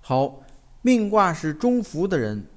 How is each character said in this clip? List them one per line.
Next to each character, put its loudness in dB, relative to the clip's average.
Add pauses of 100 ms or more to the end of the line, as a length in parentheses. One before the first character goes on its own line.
好， -2 (400)
命 2
卦 2
是 -4
中 0
伏 -4
的 0
人 -4 (100)